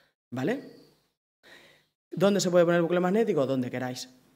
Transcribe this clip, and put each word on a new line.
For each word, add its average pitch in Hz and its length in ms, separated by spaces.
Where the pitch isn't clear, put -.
¿vale? 160 320
¿Dónde 190 300
se 175 100
puede 175 140
poner 170 140
el 170 40
bucle 170 160
magnético? 185 460
Donde 127 260
queráis. 127 380